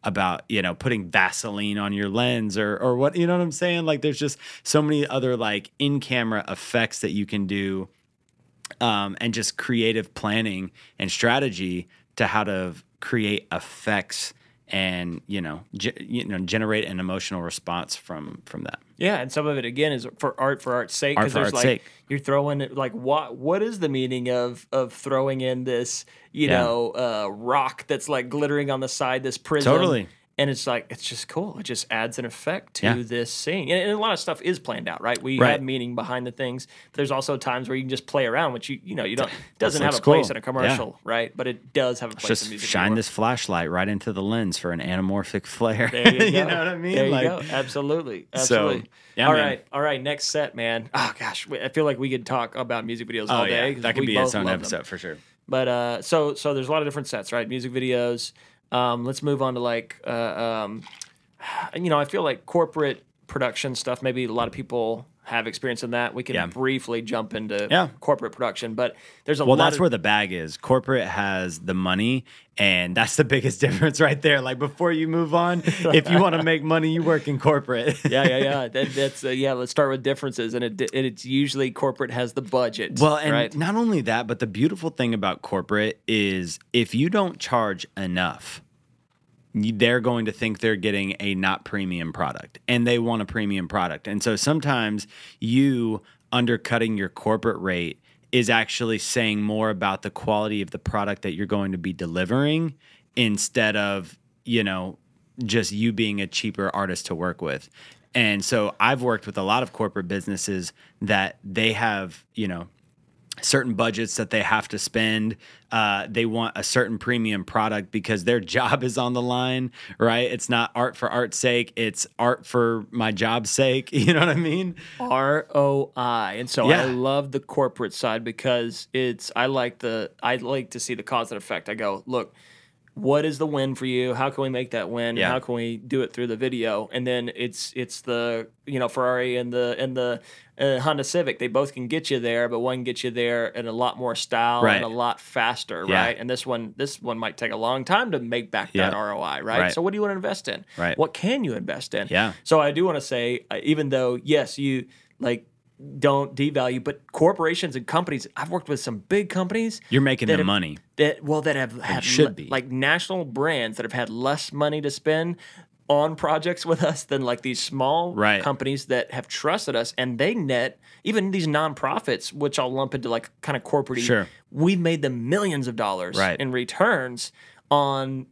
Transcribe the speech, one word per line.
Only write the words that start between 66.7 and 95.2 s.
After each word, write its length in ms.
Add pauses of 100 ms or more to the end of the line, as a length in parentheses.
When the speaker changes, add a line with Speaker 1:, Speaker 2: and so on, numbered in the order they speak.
Speaker 2:
jump 320
into 380
Speaker 1:
Yeah. 180 (100)
Speaker 2:
corporate 340
production. 400
But 220 (300)
there's 140
a 60
Speaker 1:
Well, 120
Speaker 2:
lot 80
Speaker 1:
that's 120
Speaker 2:
of 40
Speaker 1:
where 80
the 100
bag 320
is. 260
Corporate 500
has 520
the 140
money, 520 (320)
and 400
that's 180
the 80
biggest 380
<laughs> 40
difference 360
right 200
there. 200
Like, 180
before 320
you 160
move 280
on, 280
Speaker 2:
<laughs> 20
Speaker 1:
if 440
you 100
wanna 240
make 200
money, 300
you 100
work 240
in 120
corporate. 640
<laughs> 60
Speaker 2:
Yeah, 180
yeah, 100
yeah. 300
That, 280
that's, 280
uh, 60
yeah, 240
let's 180
start 200
with 120
differences. 520
And 80
it, 180
and 240
it's 200
usually 460
corporate 400
has 220
the 80
budget, 580
Speaker 1:
Well, 180
and 140
Speaker 2:
right? 240
Speaker 1:
not 200
only 260
that, 260
but 120
the 80
beautiful 420
thing 240
about 300
corporate 640
is 520 (140)
if 220
you 140
don't 300
charge 460 (100)
enough, 640 (920)
y-, 200
they're 260
going 260
to 60
think 280
they're 160
getting 440
a 160
not 300
premium 480
product, 540
and 200
they 120
want 220
a 40
premium 420
product. 400
And 160
so 120
sometimes 720 (320)